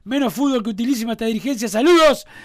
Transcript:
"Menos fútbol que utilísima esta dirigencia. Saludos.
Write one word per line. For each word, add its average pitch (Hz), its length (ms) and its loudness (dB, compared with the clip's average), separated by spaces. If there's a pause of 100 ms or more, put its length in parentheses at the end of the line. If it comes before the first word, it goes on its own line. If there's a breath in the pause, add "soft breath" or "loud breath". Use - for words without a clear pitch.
"Menos 254 280 -2
fútbol 262 320 0
que 220 60 -6
utilísima 233 440 -2
esta 226 120 -6
dirigencia. 226 420 -4
Saludos. 285 580 4 (200 loud breath)